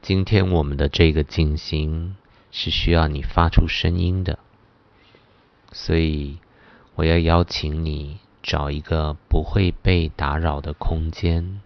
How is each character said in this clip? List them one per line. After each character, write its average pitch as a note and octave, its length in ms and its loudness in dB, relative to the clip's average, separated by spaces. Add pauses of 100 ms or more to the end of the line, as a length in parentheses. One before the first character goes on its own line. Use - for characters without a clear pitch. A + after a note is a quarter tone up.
今 F#2+ 220 2
天 F#2+ 260 4
我 E2 120 4
们 C#2+ 160 -2
的 D2 100 2
这 D#2+ 240 4
个 D#2 100 2
静 D2+ 360 0
心 D#2+ 580 -4 (340)
是 - 200 -8
需 - 200 0
要 E2 160 4
你 D2 140 -4
发 E2 300 0
出 E2+ 180 4
声 F2 300 -2
音 F2+ 260 0
的， E2+ 140 -4 (1300)
所 - 260 -2
以 D2+ 400 -2 (560)
我 D#2+ 100 0
要 E2 140 4
邀 E2 260 4
请 D#2 400 -6
你 D2 340 -6 (240)
找 D2 280 -4
一 D2+ 100 -4
个 D2+ 340 -2 (140)
不 D#2+ 140 2
会 F#2 280 0
被 E2+ 380 0
打 D2 300 -4
扰 D#2 240 -2
的 D2 100 -8
空 D#2+ 380 -2
间 F2 560 -2